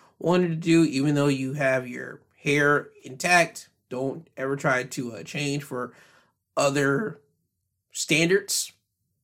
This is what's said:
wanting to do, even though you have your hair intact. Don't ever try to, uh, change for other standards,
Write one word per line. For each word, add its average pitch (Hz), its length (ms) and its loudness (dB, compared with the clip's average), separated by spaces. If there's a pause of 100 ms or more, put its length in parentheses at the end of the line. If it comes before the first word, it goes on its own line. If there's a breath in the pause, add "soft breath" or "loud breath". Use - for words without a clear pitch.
(180 soft breath)
wanting 180 320 2
to 165 60 -2
do, 165 300 4
even 139 280 2
though 143 140 4
you 135 260 -2
have 131 340 0
your 127 340 -12 (260)
hair 143 420 2 (140)
intact. - 680 0 (200)
Don't 131 480 -6
ever 139 180 -2
try 135 280 0
to, 120 300 -8
uh, - 100 -14
change 143 400 -6
for 123 300 -8 (600 soft breath)
other 139 640 0 (720)
standards, 170 800 0 (520)